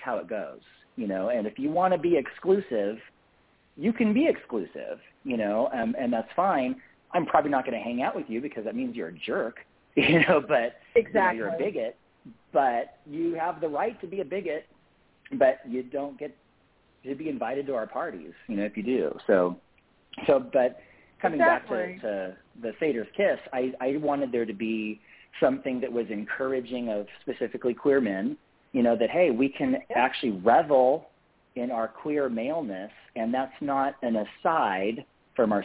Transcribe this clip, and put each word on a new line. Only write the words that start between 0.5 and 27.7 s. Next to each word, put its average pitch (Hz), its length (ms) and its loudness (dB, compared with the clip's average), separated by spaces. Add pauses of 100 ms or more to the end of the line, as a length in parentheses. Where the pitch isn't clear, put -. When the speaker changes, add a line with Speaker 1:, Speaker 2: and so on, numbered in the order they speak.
Speaker 1:
you 113 100 -4
know, 95 220 -2
and 117 180 0
if 107 120 -8
you 139 120 -2
wanna 180 280 2
be 165 180 4
exclusive, 135 840 0 (800)
you 196 160 0
can 220 200 2
be 269 140 4
exclusive, - 720 -4 (260)
you 127 120 -4
know, 110 360 0
um, 113 260 -2
and 123 140 -2
that's 113 220 -2
fine. 143 420 0 (360)
I'm 175 140 0
probably 147 240 4
not 135 140 0
gonna 117 140 -4
hang 120 240 -4
out 151 140 -2
with - 120 -8
you 113 120 -4
because 131 240 -8
that 107 100 -6
means 120 220 -6
you're 90 120 -8
a 87 100 -14
jerk, 123 400 -6 (180)
<laughs> - 200 -20
you 156 300 6
know, 156 200 4
but, 123 300 0 (200)
you 226 80 6 (100)
know, 190 160 4
you're 113 180 -4
a - 60 -4
Speaker 2:
Exactly. - 120 -2
Speaker 1:
bigot, 127 300 -4 (560)
but 131 540 2
you 165 280 -4
have 165 260 -4
the 160 80 -2
right 180 320 -4
to 196 60 -10
be 190 140 -8
a 180 40 -4
bigot, 160 420 -6 (720)
but 131 280 4
you 127 160 -4
don't 139 360 -8
get 139 180 -12 (680)
to 135 100 -8
be 156 140 -8
invited 135 380 -4
to 139 80 -4
our 110 120 -2
parties, 104 460 -8 (160)
you 107 80 -4
know, 101 80 0
if 104 120 -6
you 107 60 -4
do." 107 340 0 (120)
So, 90 280 4 (680)
so, 135 140 6 (120)
but 123 280 2 (420)
coming 180 180 0
Speaker 2:
Exactly. 330 380 2
Speaker 1:
back 180 240 -6
to, 113 60 -4 (240)
to 95 40 -18 (260)
the 113 180 -4
Satyrs 120 260 0 (100)
Kiss, 185 220 2 (140)
I, 127 280 -2
I 131 180 0
wanted 143 340 0
there 120 120 0
to 110 80 -6
be 107 480 -4 (400)
something 131 400 0
that 120 120 -4
was 117 180 -2
encouraging 123 800 -4
of 104 180 -4 (140)
specifically 123 540 -4